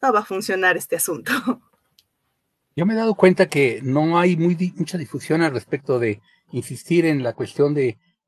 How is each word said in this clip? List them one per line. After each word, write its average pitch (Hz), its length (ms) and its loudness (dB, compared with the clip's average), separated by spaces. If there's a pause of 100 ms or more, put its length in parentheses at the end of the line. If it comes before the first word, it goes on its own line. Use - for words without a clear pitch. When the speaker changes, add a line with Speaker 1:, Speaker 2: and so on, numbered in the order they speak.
Speaker 1:
no 262 100 2
va 208 80 4
a 208 40 -8
funcionar 190 520 0
este 170 200 -6
asunto. 165 360 -4
<laughs> - 380 -4 (1040)
Speaker 2:
Yo 170 100 0
me 220 80 0
he - 20 -2
dado 226 180 0
cuenta 185 340 4
que 135 340 2
no 151 360 2
hay 180 180 4
muy 170 180 2
di-, 180 220 -4
mucha 175 220 -6
difusión 156 440 -4
al 156 100 0
respecto 135 460 -2
de 110 220 -2 (320)
insistir 139 540 -2
en 147 160 0
la 120 120 -4
cuestión 143 400 0
de 131 240 -2 (280)